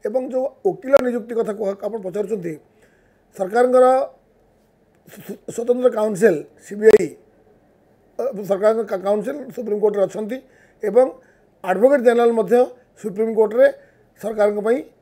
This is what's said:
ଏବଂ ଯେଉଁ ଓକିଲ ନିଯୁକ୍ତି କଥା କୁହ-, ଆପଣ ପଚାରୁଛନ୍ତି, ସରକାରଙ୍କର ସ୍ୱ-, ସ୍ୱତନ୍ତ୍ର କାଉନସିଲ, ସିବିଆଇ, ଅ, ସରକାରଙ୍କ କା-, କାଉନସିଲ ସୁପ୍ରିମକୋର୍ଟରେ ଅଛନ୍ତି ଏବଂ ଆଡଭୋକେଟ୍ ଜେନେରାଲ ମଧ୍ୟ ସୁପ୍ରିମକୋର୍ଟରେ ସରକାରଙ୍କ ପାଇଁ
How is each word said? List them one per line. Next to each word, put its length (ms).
ଏବଂ 240
ଯେଉଁ 160
ଓକିଲ 360
ନିଯୁକ୍ତି 340
କଥା 180
କୁହ-, 200
ଆପଣ 260
ପଚାରୁଛନ୍ତି, 540
ସରକାରଙ୍କର 480
ସ୍ୱ-, 320
ସ୍ୱତନ୍ତ୍ର 400
କାଉନସିଲ, 460
ସିବିଆଇ, 480
ଅ, 40
ସରକାରଙ୍କ 420
କା-, 180
କାଉନସିଲ 320
ସୁପ୍ରିମକୋର୍ଟରେ 540
ଅଛନ୍ତି 340
ଏବଂ 220
ଆଡଭୋକେଟ୍ 380
ଜେନେରାଲ 280
ମଧ୍ୟ 240
ସୁପ୍ରିମକୋର୍ଟରେ 680
ସରକାରଙ୍କ 400
ପାଇଁ 160